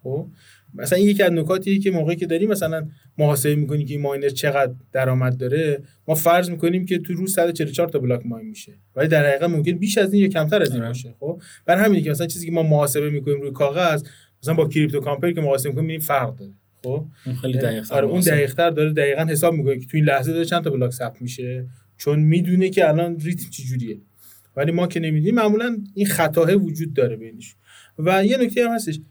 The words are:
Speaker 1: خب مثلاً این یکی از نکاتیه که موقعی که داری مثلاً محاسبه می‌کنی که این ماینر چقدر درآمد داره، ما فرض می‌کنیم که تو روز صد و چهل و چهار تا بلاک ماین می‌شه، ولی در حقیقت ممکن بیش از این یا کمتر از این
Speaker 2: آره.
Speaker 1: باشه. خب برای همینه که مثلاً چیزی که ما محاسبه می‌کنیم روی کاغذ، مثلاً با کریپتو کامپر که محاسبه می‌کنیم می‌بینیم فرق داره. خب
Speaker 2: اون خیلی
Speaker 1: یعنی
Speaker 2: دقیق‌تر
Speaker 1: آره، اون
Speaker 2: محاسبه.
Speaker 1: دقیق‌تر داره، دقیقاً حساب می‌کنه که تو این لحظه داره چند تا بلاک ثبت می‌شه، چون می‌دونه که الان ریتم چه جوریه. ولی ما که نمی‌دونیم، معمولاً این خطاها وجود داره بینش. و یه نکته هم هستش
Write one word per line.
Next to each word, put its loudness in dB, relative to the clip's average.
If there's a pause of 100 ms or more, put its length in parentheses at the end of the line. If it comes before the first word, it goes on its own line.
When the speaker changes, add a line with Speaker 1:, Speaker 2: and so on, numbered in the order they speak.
Speaker 1:
خب -6 (480)
مثلاً 0
این 6
یکی 4
از 4
نکاتیه 0
که 0
موقعی 0
که -4
داری 0
مثلاً -2 (300)
محاسبه 2
می‌کنی 0
که -8
این -4
ماینر -2
چقدر 0 (200)
درآمد 0
داره، -2 (260)
ما 2
فرض 2
می‌کنیم -2
که 0
تو -6
روز -4
صد 2
و -2
چهل -4
و -8
چهار -2
تا -2
بلاک -2
ماین -10
می‌شه، -18 (240)
ولی 0
در 4
حقیقت 2
ممکن 0
بیش -2
از 2
این 6
یا 4
کمتر 2
از 2
این -4
Speaker 2:
آره. -4
Speaker 1:
باشه. -10
خب -8 (240)
برای 4
همینه 4
که -2
مثلاً -2
چیزی -8
که -4
ما 2
محاسبه 2
می‌کنیم -2
روی -8
کاغذ، 0 (400)
مثلاً 0
با 2
کریپتو 0
کامپر -2
که -4
محاسبه 0
می‌کنیم -2
می‌بینیم -6
فرق -2
داره. -18 (300)
خب -4 (220)
Speaker 2:
اون -4
خیلی -4
Speaker 1:
یعنی 0
Speaker 2:
دقیق‌تر -4
Speaker 1:
آره، 4
اون 0
Speaker 2:
محاسبه. 2
Speaker 1:
دقیق‌تر 2
داره، 0
دقیقاً 0
حساب 2
می‌کنه 0
که -12
تو -4
این 4
لحظه 2
داره 0
چند -2
تا 0
بلاک 0
ثبت -8
می‌شه، -8 (300)
چون 0
می‌دونه 4
که 4
الان 0
ریتم -6
چه -14
جوریه. -6 (580)
ولی 0
ما 0
که -4
نمی‌دونیم، 0
معمولاً 0 (160)
این 0
خطاها 2
وجود -2
داره 0
بینش. -18 (440)
و 2
یه 2
نکته 0
هم -2
هستش -6 (100)